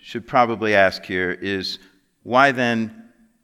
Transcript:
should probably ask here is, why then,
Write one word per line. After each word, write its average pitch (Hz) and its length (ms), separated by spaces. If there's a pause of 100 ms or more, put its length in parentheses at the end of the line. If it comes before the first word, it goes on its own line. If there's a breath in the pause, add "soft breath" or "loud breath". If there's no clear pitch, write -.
should - 260
probably 110 480
ask 95 300
here 90 280
is, 95 460 (440 soft breath)
why 127 300
then, 117 600 (320)